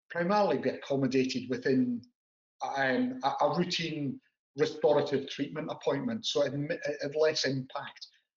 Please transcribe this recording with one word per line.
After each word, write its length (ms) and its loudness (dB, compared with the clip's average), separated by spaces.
primarily 480 2
be 120 0
accommodated 800 0
within, 540 0
um, 460 0
a, 220 2
a 120 2
routine 640 -2
restorative 720 2
treatment 400 -6
appointment, 560 -4
so 160 0
it, 100 0
it 480 -4
had 140 -6
less 300 2
impact 640 -6